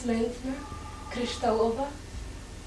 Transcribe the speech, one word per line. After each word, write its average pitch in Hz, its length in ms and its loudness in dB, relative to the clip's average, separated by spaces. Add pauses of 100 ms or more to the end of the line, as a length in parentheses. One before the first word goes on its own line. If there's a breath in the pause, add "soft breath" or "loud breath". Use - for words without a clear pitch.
smętna, 240 500 2 (580)
kryształowa, 233 800 4 (800)